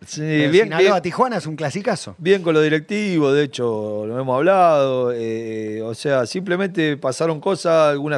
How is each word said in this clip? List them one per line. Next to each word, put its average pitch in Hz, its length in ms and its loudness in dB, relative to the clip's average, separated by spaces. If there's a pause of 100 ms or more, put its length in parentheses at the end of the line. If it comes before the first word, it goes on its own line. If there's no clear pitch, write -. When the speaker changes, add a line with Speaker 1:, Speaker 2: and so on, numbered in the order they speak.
Speaker 1:
Sí, 151 160 -12
Speaker 2:
El 151 280 2
Speaker 1:
bien, 202 140 4
Speaker 2:
Sinaloa 185 260 2
Speaker 1:
bien. 202 100 0
Speaker 2:
Tijuana 220 360 -2
es 165 80 -6
un 156 120 -8
clasicazo. 160 600 -6
Speaker 1:
Bien 185 240 2
con 165 120 0
los 151 100 4
directivos, 156 720 2
de 147 80 4
hecho, 107 640 -4
lo 117 100 -6
hemos 131 200 -2
hablado. 143 760 4
Eh, 113 720 -6
o 113 100 -8
sea, 131 320 0
simplemente 175 720 -2
pasaron 151 440 -2
cosas, 165 500 2
algunas 143 260 -2